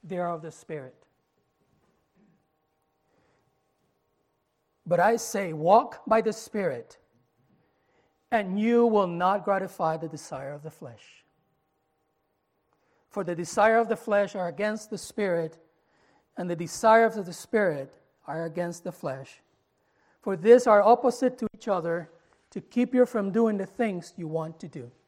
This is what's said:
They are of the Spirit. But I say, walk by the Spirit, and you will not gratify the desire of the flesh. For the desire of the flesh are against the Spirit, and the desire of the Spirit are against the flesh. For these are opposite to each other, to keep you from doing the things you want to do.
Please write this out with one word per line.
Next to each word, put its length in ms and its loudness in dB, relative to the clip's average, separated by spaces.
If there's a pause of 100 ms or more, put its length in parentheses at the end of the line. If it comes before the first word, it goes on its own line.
They 140 -10
are 140 -4
of 100 -6
the 100 -14
Spirit. 440 -16 (4000)
But 120 0
I 180 4
say, 360 -6
walk 540 2
by 160 2
the 100 -2
Spirit, 680 -8 (1300)
and 280 -2
you 280 4
will 200 4
not 380 -2
gratify 540 -2
the 100 -8
desire 440 -12
of 100 -16
the 80 -14
flesh. 540 -20 (1900)
For 140 -6
the 100 -4
desire 420 2
of 120 2
the 80 -2
flesh 380 -2
are 140 -6
against 420 -6
the 80 -10
Spirit, 600 -4 (760)
and 140 -6
the 60 -4
desire 480 4
of 220 -2
the 60 -14
Spirit 640 -2 (320)
are 180 -6
against 400 -8
the 80 -10
flesh. 500 -12 (800)
For 160 -4
these 300 8
are 160 8
opposite 560 4
to 160 -6
each 140 -12
other, 420 -4 (400)
to 100 -10
keep 340 -2
you 120 6
from 260 -4
doing 240 2
the 100 -6
things 500 -6
you 120 -10
want 320 -8
to 80 -14
do. 220 -14 (180)